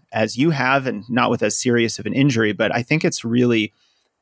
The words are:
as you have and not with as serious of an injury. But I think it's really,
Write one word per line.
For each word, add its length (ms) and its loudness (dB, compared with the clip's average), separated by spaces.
as 260 -2
you 120 2
have 360 2
and 220 -6
not 220 0
with 120 -2
as 180 -2
serious 380 0
of 80 -14
an 80 -4
injury. 380 2
But 240 -2
I 80 -2
think 220 -2
it's 180 -2
really, 500 2